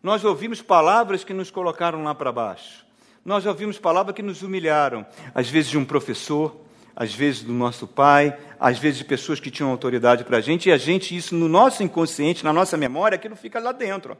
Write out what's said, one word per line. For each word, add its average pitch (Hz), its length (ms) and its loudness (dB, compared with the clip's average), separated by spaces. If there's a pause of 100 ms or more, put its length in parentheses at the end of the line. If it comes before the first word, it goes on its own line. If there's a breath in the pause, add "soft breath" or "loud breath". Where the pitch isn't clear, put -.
Nós 196 220 0
ouvimos 214 380 -2
palavras 196 640 4
que 196 100 -12
nos 190 160 -8
colocaram 170 540 -4
lá 151 100 -4
pra 135 180 -4
baixo. 110 540 -10 (380 soft breath)
Nós 196 220 -2
ouvimos 208 340 -4
palavras 190 360 0
que 220 60 -12
nos 185 220 -8
humilharam, 151 640 0 (280 loud breath)
às 127 160 -2
vezes 147 220 0
de 151 60 0
um 135 80 2
professor, 147 760 -2 (360 soft breath)
às 107 180 -6
vezes 123 280 -2
do 117 120 -8
nosso 120 340 -4
pai, 143 500 4 (220 loud breath)
às 120 180 2
vezes 135 220 0
de 123 60 -12
pessoas 139 340 -4
que 135 100 -12
tinham 135 220 -4
autoridade 120 520 2
pra 117 180 2
gente, 165 280 0
e - 20 8
a 147 60 6
gente, 175 380 -2
isso 175 180 -8
no 165 140 0
nosso 208 340 4
inconsciente, 165 600 -2
na 151 100 2
nossa 180 240 2
memória, 156 380 0
aquilo 214 200 -12
fica 226 240 -10
lá 240 120 -4
dentro. 196 480 -8